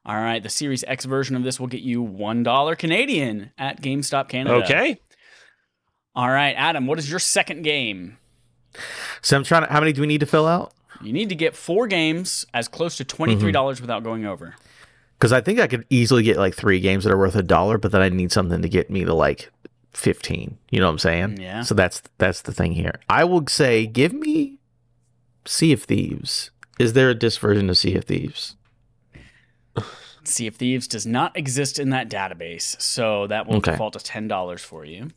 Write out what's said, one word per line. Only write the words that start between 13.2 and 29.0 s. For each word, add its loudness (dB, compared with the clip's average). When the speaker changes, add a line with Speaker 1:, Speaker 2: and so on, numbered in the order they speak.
Speaker 1:
dollars 0
Speaker 3:
Mm-hmm. -14
Speaker 1:
without -4
going -6
over. -10
Speaker 3:
'Cause -2
I 4
think 0
I 2
could -6
easily 4
get, 4
like, 2
three 2
games 2
that 2
are 4
worth 4
a 2
dollar, 4
but -2
then 4
I 4
need 0
something 0
to -2
get 2
me -2
to, 0
like, 0
fifteen. -4
You 2
know 4
what 4
I'm -4
saying? 0
Speaker 1:
Yeah. -8
Speaker 3:
So -2
that's, 2
that's 0
the -10
thing 0
here. -4
I 4
would 2
say, 4
give 2
me -2
Sea 2
of 2
Thieves. -4
Is 4
there 6
a 0
disc 0
version 4
of 2
Sea 2
of -4
Thieves? -4